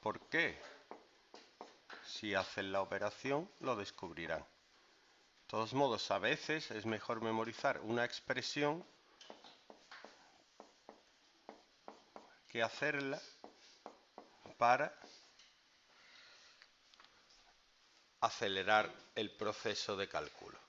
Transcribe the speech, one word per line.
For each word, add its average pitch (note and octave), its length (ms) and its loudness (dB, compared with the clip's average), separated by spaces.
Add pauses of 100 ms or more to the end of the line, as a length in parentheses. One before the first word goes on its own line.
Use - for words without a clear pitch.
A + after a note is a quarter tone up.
¿Por G#2+ 260 -2
qué? D3+ 320 0 (1400)
Si G#2+ 300 -4
hacen F#2+ 360 2
la G2 120 4
operación, G#2 680 0 (100)
lo C3+ 160 0
descubrirán. E2 640 -4
De - 1120 -20
todos A2 200 0
modos, C3 380 2
a G2+ 80 4
veces D3+ 540 0
es G#2+ 120 -6
mejor A2 380 -2
memorizar A2+ 580 0
una A#2+ 240 0
expresión D3 800 -2 (3750)
que A#2 140 2
hacerla C#3 560 0 (1400)
para B2+ 360 8 (3250)
acelerar G2+ 720 4 (200)
el G#2+ 160 0
proceso G#2 680 -2
de G2 100 0
cálculo. - 520 -6 (100)